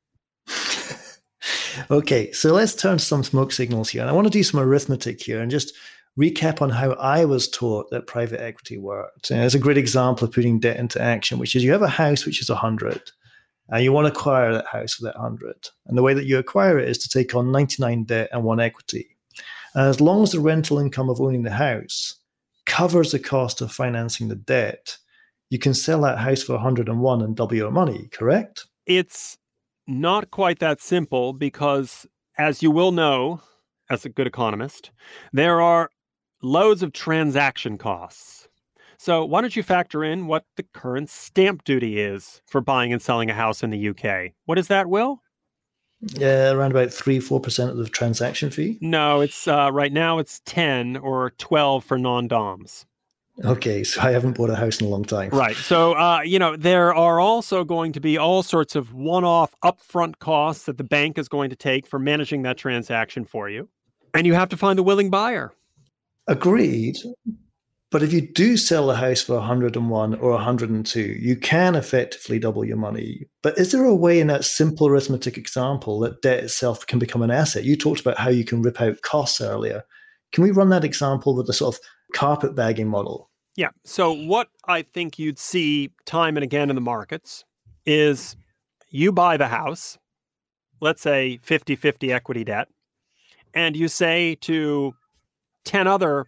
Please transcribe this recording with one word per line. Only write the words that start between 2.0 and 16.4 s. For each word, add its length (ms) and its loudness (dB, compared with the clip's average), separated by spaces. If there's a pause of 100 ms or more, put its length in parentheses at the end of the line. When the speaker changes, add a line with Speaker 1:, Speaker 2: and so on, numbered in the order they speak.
Speaker 1:
so 220 4
let's 200 4
turn 240 0
to 80 2
some 180 0
smoke 280 0
signals 380 -2
here. 120 -6
And 80 -4
I 40 0
want 120 4
to 60 2
do 100 2
some 180 2
arithmetic 640 0
here 180 -6
and 120 -4
just 240 -4 (440)
recap 440 0
on 80 0
how 220 0
I 320 2
was 220 2
taught 440 -4
that 160 -8
private 340 -6
equity 380 -14
worked. 500 -10
And 140 0
it's 100 4
a 60 4
great 180 4
example 500 2
of 60 -6
putting 260 2
debt 180 0
into 220 -4
action, 380 -2
which 180 -2
is 80 2
you 100 4
have 100 4
a 40 4
house 380 2
which 160 -4
is 80 -4
a 60 0
hundred, 560 -4 (580)
and 140 0
you 80 4
want 160 4
to 40 2
acquire 420 2
that 120 -2
house 300 -6
for 80 -14
that 120 -10
hundred. 540 -10 (160)
And 100 -4
the 60 4
way 140 4
that 100 -4
you 140 2
acquire 400 2